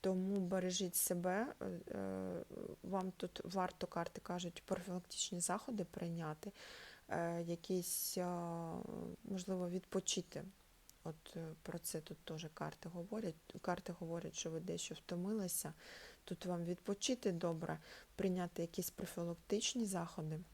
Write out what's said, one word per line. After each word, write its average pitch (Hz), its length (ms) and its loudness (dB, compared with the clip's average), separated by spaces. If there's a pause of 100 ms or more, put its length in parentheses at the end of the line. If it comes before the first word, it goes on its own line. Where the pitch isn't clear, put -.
Тому 190 400 6
бережіть 185 560 2
себе. 185 500 4 (140)
Е, - 40 0
е, - 800 -2 (380)
вам 185 340 0
тут - 280 -4
варто, 180 420 0
карти - 340 -2
кажуть, 175 460 -4
профілактичні 180 760 -2
заходи 202 440 2
прийняти. 165 680 -2 (560)
Е, 170 340 2
якісь, 175 760 0
а, 170 560 0 (500)
можливо, 185 440 0
відпочити. 180 760 0 (600)
От, 160 320 -8
е, 160 260 -4
про 175 160 -6
це - 220 -4
тут 156 180 -10
теж 160 360 -6
карти - 340 -6
говорять. 180 460 -2 (260)
Карти 175 380 0
говорять, 165 360 -4
що - 160 -2
ви 160 100 -2
дещо 170 340 -2
втомилися. 180 800 0 (520)
Тут - 220 -4
вам 175 180 2
відпочити 202 680 2
добре, 165 460 2 (380)
прийняти 180 460 2
якісь - 280 0
профілактичні 196 960 0
заходи. 170 540 0 (140)